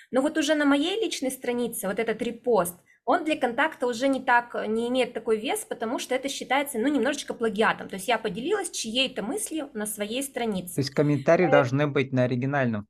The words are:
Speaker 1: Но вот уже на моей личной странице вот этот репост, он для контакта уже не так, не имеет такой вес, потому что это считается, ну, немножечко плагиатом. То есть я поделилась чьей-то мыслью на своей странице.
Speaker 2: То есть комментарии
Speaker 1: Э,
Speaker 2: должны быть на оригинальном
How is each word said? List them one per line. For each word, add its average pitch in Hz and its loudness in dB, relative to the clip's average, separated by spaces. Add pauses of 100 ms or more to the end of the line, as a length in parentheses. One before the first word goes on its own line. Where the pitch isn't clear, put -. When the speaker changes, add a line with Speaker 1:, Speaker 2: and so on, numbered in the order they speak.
(120)
Speaker 1:
Но 254 2
вот 311 0
уже 311 2
на 294 2
моей 294 4
личной 269 -2
странице 240 -4
вот 196 -2
этот 220 -2
репост, 226 2 (300)
он 320 2
для 311 0
контакта 269 0
уже 247 0
не 262 0
так, 240 4 (120)
не 233 0
имеет 247 0
такой 220 0
вес, 320 -4
потому 240 -4
что 254 -2
это 269 -4
считается, 277 -2
ну, 240 0
немножечко 277 0
плагиатом. 208 0
То 196 -10
есть 185 -8
я 226 4
поделилась 262 -4
чьей-то 247 -2
мыслью 311 -6
на 214 -4
своей 214 -4
странице. 220 -4
Speaker 2:
То - 2
есть 131 -2
комментарии 160 4
Speaker 1:
Э, - -
Speaker 2:
должны 143 4
быть 135 0
на 127 4
оригинальном 123 -2